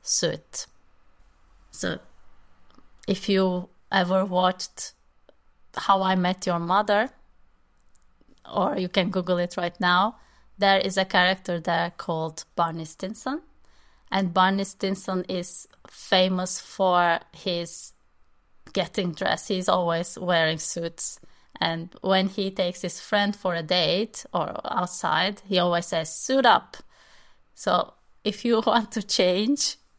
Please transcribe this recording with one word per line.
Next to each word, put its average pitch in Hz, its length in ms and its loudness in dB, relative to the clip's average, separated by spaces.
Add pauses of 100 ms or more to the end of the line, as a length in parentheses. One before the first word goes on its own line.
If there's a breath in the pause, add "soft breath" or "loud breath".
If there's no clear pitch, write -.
suit. - 640 -4 (1040)
So - 280 -6 (1080)
if 190 220 -2
you 185 400 0 (220)
ever 190 340 2
watched 185 680 -2 (840)
How 196 280 2
I 190 140 2
Met 185 300 0
Your 175 120 0
Mother, 202 520 2 (1400)
or 202 280 0
you 185 100 -2
can 180 220 0
Google 180 280 0
it 175 180 -4
right 175 220 -4
now, 185 380 2 (420 soft breath)
there 196 200 4
is 190 180 0
a 190 80 2
character 185 560 2
there 170 360 0
called 160 480 -6 (120)
Barney 165 280 -2
Stinson. 220 580 -8 (680 soft breath)
And 190 240 0
Barney 196 300 4
Stinson 190 640 -4
is 180 380 -6 (220)
famous 185 720 0
for 175 600 2 (120)
his - 600 -6 (800)
getting 180 400 -2
dressed. - 360 -2
He's 185 200 0
always 175 500 0
wearing 165 400 2
suits. - 600 -6 (400 soft breath)
And 165 400 -4
when 190 280 2
he 190 220 -4
takes 185 320 -4
his - 180 -8
friend 202 340 0
for 180 200 -2
a 165 80 -4
date 175 720 0
or - 320 -2
outside, 180 800 -2
he 196 120 0
always 175 280 2
says, 160 280 -4
"Suit 269 300 0
up." - 320 4 (800 soft breath)
So - 400 0 (300)
if - 200 -4
you 233 160 4
<laughs> 214 60 -4
want 226 260 2
to 214 100 -4
change, 208 760 0 (220)